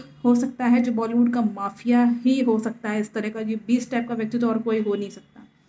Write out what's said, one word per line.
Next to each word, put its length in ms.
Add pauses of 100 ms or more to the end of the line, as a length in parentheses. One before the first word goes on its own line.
(260)
हो 100
सकता 300
है 160
जो 100
Bollywood 420
का 80
mafia 600
ही 380
हो 180
सकता 300
है। 120
इस 120
तरह 160
का 100
ये 160
beast 360
type 180
का 60
व्यक्ति 240
तो 100
और 80
कोई 220
हो 160
नहीं 140
सकता, 380 (220)